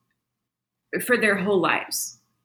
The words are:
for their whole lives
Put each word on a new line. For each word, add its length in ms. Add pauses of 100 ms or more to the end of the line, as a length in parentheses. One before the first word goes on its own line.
(1040)
for 120
their 200
whole 240
lives 580 (260)